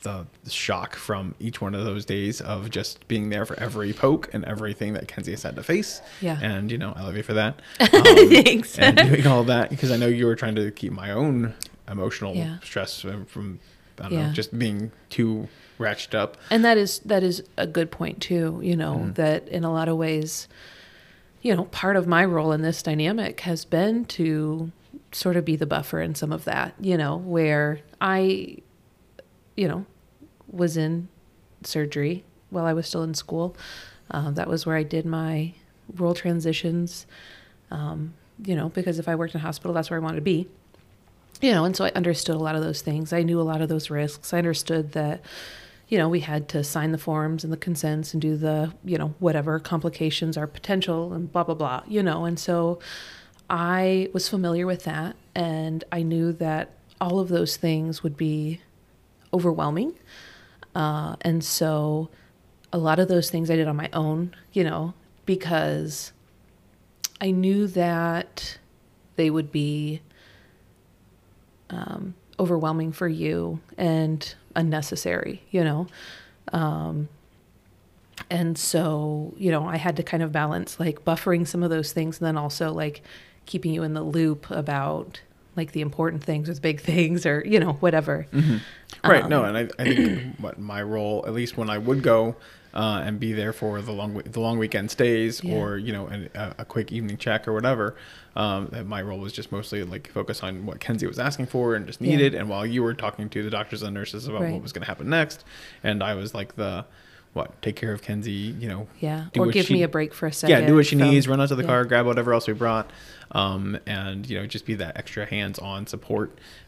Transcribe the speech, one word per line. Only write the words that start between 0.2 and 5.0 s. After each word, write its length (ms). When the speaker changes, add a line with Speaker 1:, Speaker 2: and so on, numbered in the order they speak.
Speaker 1:
shock 480
from 420
each 220
one 160
of 80
those 200
days 360
of 300
just 360
being 220
there 180
for 140
every 320
poke 420
and 120
everything 480
that 120